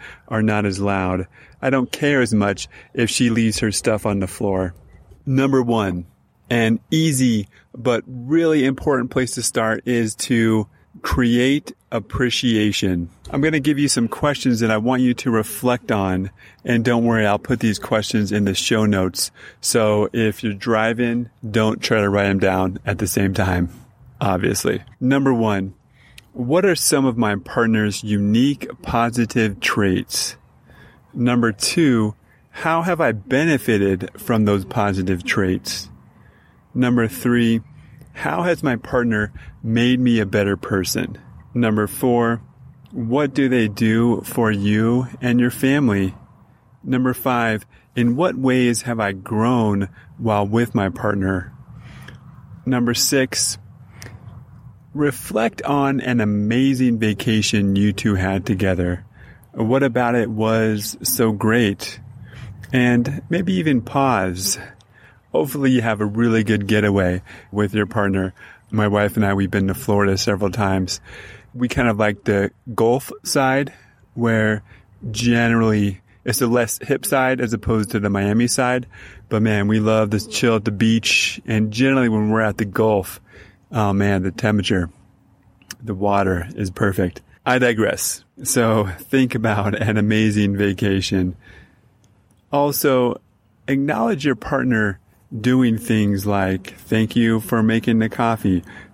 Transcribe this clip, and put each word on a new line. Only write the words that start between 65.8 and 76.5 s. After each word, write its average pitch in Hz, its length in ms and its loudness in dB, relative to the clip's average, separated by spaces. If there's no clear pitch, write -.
have 110 180 -2
a 107 60 0
really 113 400 0
good 104 200 0
getaway 98 560 2
with 101 220 -2
your 104 120 2
partner. 98 480 -2
My 107 160 2
wife 104 280 2
and 107 100 2
I, 98 80 2
we've 98 180 0
been 98 160 0
to 95 60 -2
Florida 101 440 0
several 101 320 -2
times. 95 520 -2
We 123 160 -2
kind 123 180 0
of 110 100 0
like 104 260 0
the 101 280 0
Gulf 117 380 0
side, 135 500 0
where 110 500 0
generally 113 920 0
it's 113 160 -4
a 123 60 2
less 117 340 0